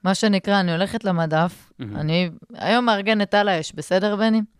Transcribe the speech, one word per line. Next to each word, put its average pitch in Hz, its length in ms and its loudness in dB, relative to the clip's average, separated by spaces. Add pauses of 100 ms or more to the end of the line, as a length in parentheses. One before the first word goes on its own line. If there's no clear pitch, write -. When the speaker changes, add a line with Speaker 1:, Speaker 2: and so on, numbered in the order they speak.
Speaker 1:
מה 185 120 2
שנקרא, 202 440 2
אני 180 120 0
הולכת 190 320 -2
למדף, 170 760 0
Speaker 2:
מהמם. 107 160 -10
Speaker 1:
אני 165 340 0 (240)
היום 240 320 0
מארגנת 208 480 0
על 202 160 4
האש, 160 260 -2
בסדר, 190 400 0
בני? 220 260 2 (180)